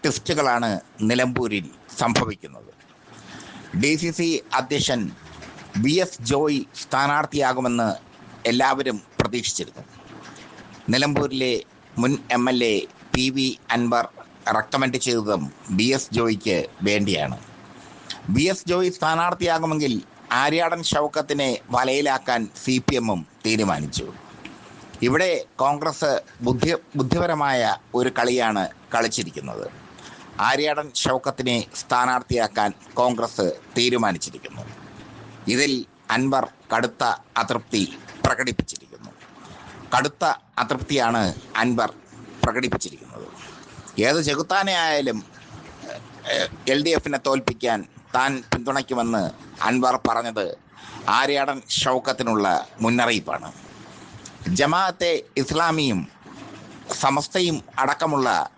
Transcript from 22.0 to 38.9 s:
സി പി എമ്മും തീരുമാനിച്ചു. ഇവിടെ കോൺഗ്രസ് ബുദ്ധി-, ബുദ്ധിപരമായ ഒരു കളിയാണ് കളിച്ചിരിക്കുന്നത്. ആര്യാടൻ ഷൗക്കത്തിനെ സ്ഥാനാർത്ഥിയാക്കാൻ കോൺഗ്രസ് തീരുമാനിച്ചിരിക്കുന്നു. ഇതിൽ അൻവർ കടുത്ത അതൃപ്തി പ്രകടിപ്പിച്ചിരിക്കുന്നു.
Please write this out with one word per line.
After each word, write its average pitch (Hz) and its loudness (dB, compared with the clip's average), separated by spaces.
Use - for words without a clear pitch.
സി 127 2
പി 131 0
എമ്മും 107 0
തീരുമാനിച്ചു. 92 0
ഇവിടെ 156 2
കോൺഗ്രസ് 147 0
ബുദ്ധി-, 123 2
ബുദ്ധിപരമായ 139 2
ഒരു 123 2
കളിയാണ് 117 2
കളിച്ചിരിക്കുന്നത്. 82 -4
ആര്യാടൻ 143 2
ഷൗക്കത്തിനെ 127 0
സ്ഥാനാർത്ഥിയാക്കാൻ 120 2
കോൺഗ്രസ് 117 2
തീരുമാനിച്ചിരിക്കുന്നു. 113 0
ഇതിൽ 127 2
അൻവർ 131 2
കടുത്ത 120 0
അതൃപ്തി 113 -2
പ്രകടിപ്പിച്ചിരിക്കുന്നു. 120 -4